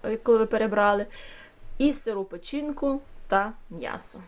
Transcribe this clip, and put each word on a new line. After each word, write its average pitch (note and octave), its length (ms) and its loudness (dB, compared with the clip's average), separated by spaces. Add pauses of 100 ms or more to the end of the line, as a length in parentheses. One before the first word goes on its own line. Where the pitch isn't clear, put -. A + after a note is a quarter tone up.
е, G#3+ 140 -2
коли A#3 200 6
ви A3 80 4
перебрали, G#3 600 4 (720)
і C#4 160 4
сиру G#3 300 -4
печінку C#4 760 -4 (260)
та G3+ 260 2 (160)
м'ясо. - 580 -10